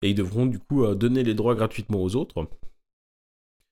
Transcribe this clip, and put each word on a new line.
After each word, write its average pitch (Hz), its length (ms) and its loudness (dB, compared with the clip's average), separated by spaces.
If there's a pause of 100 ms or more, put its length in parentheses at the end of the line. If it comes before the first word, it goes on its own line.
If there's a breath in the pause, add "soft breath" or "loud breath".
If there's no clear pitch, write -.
et 101 60 2
ils 101 40 2
devront 104 320 0
du 107 120 -2
coup, 135 260 0
euh, 101 120 2
donner 123 260 2
les 113 120 0
droits 110 200 2
gratuitement 107 480 -2
aux 92 140 -2
autres. 107 320 -4 (1200)